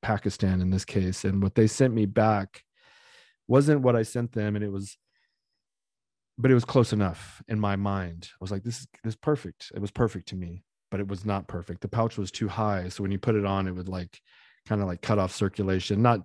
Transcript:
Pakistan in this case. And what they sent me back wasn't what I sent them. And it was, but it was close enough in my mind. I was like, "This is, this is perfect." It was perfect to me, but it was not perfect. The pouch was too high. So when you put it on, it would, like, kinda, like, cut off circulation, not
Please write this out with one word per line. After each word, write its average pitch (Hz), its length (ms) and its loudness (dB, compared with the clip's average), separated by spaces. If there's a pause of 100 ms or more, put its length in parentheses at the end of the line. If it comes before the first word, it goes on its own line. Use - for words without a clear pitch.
Pakistan 98 600 0
in 92 80 2
this 92 160 0
case. 95 400 -2
And 98 180 2
what 95 120 0
they 110 120 8
sent 131 260 2
me 110 120 2
back 104 580 2 (840)
wasn't 143 320 6
what 120 160 6
I 110 60 4
sent 120 280 -4
them. 104 240 -2
And 104 80 -2
it 101 80 -4
was, 98 260 -8 (1400)
but 127 140 4
it - 20 10
was 120 100 6
close 120 300 4
enough 98 560 -2
in 110 100 -2
my 101 160 0
mind. 95 560 -4
I - 80 -20
was 92 120 -8
like, 98 120 -6
"This 120 160 -8
is, - 80 -18 (160)
this 113 120 -6
is - 20 -20
perfect." - 580 -6
It - 40 -8
was 101 120 -6
perfect 107 380 -2
to 95 80 -12
me, 87 260 -10 (260)
but 98 120 -6
it 98 80 -6
was 98 160 -8
not 98 220 -4
perfect. 87 340 -10
The 98 80 -8
pouch 113 280 -2
was 98 140 -6
too 110 160 -4
high. 98 420 -2
So 101 140 -10
when 98 80 -4
you 95 80 -4
put 113 160 0
it 101 100 0
on, 98 220 0
it 92 40 -4
would, 90 180 -8
like, 90 320 -10 (440)
kinda, 101 200 -2
like, 90 160 -6
cut 104 180 2
off 95 140 0
circulation, 98 680 0
not 120 240 2